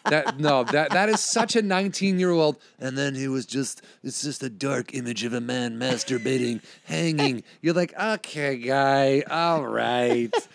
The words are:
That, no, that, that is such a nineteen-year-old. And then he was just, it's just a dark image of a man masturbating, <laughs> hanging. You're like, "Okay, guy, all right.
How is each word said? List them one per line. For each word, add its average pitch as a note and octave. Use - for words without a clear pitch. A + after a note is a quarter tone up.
That, D3
no, C#3+
that, C#3+
that G3+
is G#3+
such -
a A3
nineteen-year-old. F#3
And C3
then C#3
he C3+
was C3
just, C3
it's -
just C#3+
a C3
dark C3
image A#2+
of A#2
a B2
man A#2+
masturbating, B2
<laughs> -
hanging. D3+
You're E3
like, F3
"Okay, D#3
guy, C3+
all E3
right. A#2+